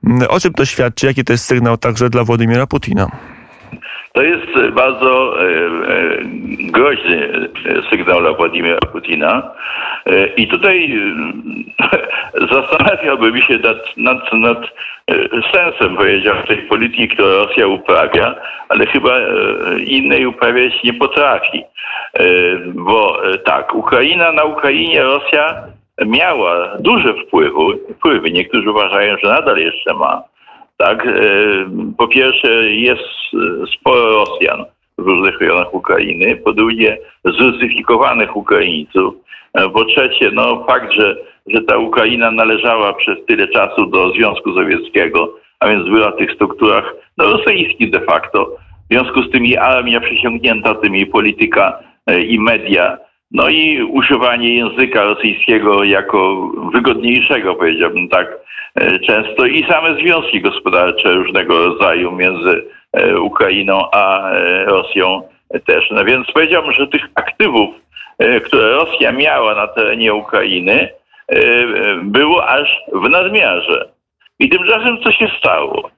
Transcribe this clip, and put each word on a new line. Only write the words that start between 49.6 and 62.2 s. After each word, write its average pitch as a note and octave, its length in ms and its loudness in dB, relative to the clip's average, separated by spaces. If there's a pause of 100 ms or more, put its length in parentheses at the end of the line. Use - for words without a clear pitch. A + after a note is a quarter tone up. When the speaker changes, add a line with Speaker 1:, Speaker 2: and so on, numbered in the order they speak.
Speaker 2:
przysiągnięta, A#2 760 -2
tym G2+ 200 -2
jej G2 100 2
polityka, G#2+ 720 0 (280)
e, F2+ 140 2
i A2+ 180 0
media, G2+ 580 0 (340)
no C#3+ 180 0
i D#3 340 0
używanie A#2+ 720 2
języka A#2 480 0
rosyjskiego G#2 800 2
jako F#2+ 680 0 (220)
wygodniejszego, A#2+ 840 0
powiedziałbym E2+ 540 0
tak, F#2 280 0 (380)
e, F2 240 0
często A2 460 0
i C#3+ 240 0
same D#3+ 260 2
związki D#3+ 460 0
gospodarcze F2+ 720 0
różnego F2+ 520 2
rodzaju F2 460 0
między, F2+ 520 0 (300)